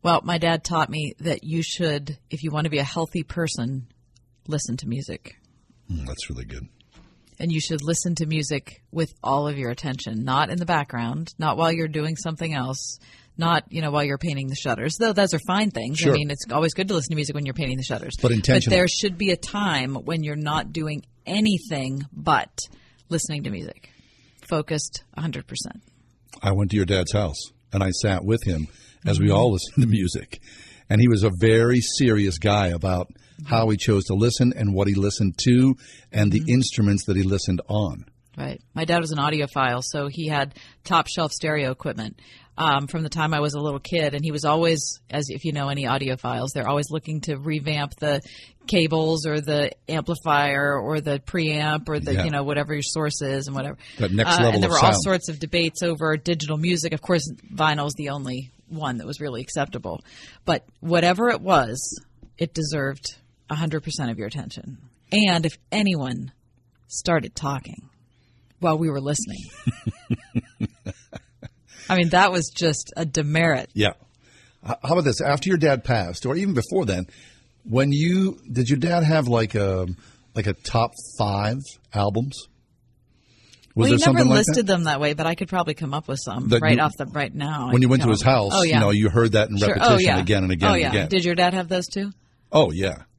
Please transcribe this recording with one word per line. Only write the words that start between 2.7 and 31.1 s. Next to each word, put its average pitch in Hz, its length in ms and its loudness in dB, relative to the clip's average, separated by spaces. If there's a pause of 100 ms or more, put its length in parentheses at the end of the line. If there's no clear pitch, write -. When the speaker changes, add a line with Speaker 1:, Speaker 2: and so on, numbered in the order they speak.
Speaker 1:
a 139 60 0
healthy 160 400 -4
person, 135 640 -4 (600)
listen - 300 -4
to 139 100 -10
music. - 480 -8 (560)
Speaker 2:
Mm, 78 140 -6
that's - 240 -10
really 60 160 -10
good. 62 220 -14 (720)
Speaker 1:
And 165 120 -2
you 160 80 0
should 151 240 -4
listen 165 320 -2
to 160 100 -2
music 151 560 -4 (100)
with 165 220 -4 (100)
all 143 240 0
of 143 100 -4
your 127 120 -4
attention, 120 540 -6
not 135 260 0
in 160 80 -4
the 175 80 -4
background, 143 720 -4
not 156 200 -2
while 165 140 2
you're 165 160 -2
doing 156 280 -4
something 160 380 -6
else, 131 460 -6 (380)
not, 165 320 0
you 160 120 -6
know, 151 100 -2
while 147 120 0
you're 139 140 -2
painting 139 300 -4
the 135 80 -6
shutters, 135 420 -4
though 226 160 2
those 196 200 2
are 160 120 0
fine 196 260 0
things. 123 280 -6
Speaker 2:
Sure. 156 140 4
Speaker 1:
I - 40 4
mean, 147 140 -2
it's 143 200 -8
always 151 220 0
good 190 140 -4
to 208 80 -2
listen 151 160 -2
to 156 40 -2
music 147 200 -4
when 147 100 -6
you're 135 80 -6
painting 131 240 -4
the 131 60 -4
shutters. - 360 -6
Speaker 2:
But 117 120 2
intentional. 117 400 4
Speaker 1:
But - 40 4
there 180 120 4
should 190 300 -2
be 190 140 0
a 175 60 2
time 156 580 -2
when 160 280 -4
you're 147 120 -4
not 151 380 -4
doing 156 300 -6 (220)
anything 156 840 -2
but - 460 0 (520)
listening 156 340 -4
to 127 80 -6
music, - 380 -12 (580)
focused 151 560 -4 (120)
a - 60 -8
hundred 160 260 -6
percent. - 360 -12 (580)
Speaker 2:
I 98 120 0
went 98 180 0
to 104 60 2
your 98 80 4
dad's 90 280 0
house, 101 260 0 (340)
and 98 100 2
I 95 80 0
sat 92 320 0
with 113 220 0
him 78 220 -2 (380)
as 101 140 2
we 101 80 4
Speaker 1:
Mm-hmm. 98 80 6
Speaker 2:
all 117 180 6
listened - 300 0
to 120 40 2
music. 101 540 0 (480)
And 107 100 4
he 120 80 8
was 107 160 4